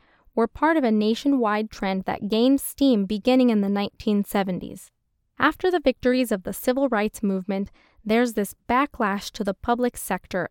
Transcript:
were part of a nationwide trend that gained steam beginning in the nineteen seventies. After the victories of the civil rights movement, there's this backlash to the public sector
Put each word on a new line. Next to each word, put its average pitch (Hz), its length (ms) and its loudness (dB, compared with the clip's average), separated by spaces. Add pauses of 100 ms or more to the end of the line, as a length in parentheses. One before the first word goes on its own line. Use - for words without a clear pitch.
(360)
were 226 120 2
part 320 300 0
of 285 60 2
a 226 80 2
nationwide 220 800 0
trend 190 360 -4
that - 240 -6
gained 247 320 4
steam 240 440 2
beginning 247 440 2
in 214 120 2
the 196 80 0
nineteen 202 540 -2
seventies. - 680 -6 (460)
After 311 320 0
the 349 120 0
victories 254 500 0
of 196 120 -2
the 202 100 -8
civil 269 340 0
rights 214 340 -2
movement, 196 500 -2 (340)
there's 226 280 2
this 208 220 -4 (120)
backlash 233 640 -2
to - 120 -8
the 196 100 -2
public 240 440 -2
sector - 540 -6